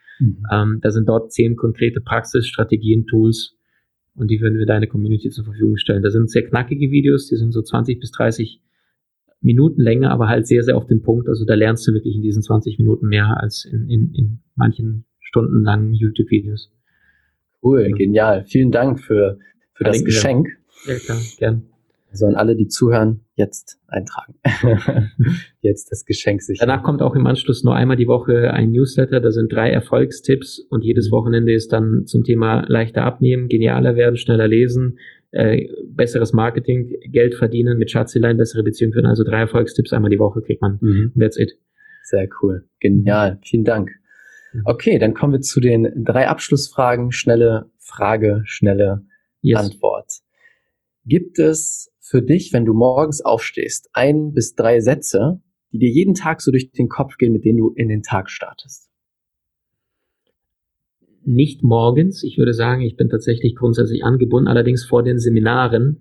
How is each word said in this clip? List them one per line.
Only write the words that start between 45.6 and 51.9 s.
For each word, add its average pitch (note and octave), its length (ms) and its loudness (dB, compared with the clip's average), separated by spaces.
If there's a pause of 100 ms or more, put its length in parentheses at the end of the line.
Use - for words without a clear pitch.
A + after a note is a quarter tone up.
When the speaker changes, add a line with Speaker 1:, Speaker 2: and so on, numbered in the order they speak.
Speaker 1:
drei A#2+ 240 0
Abschlussfragen. B2 840 -2
Schnelle A#2 540 0 (120)
Frage, G#2+ 680 -2
schnelle G2 560 0 (400)
Speaker 2:
Yes. A2+ 180 2
Speaker 1:
Antwort. - 520 -4 (960)
Gibt F3 320 0
es D#3+ 600 -2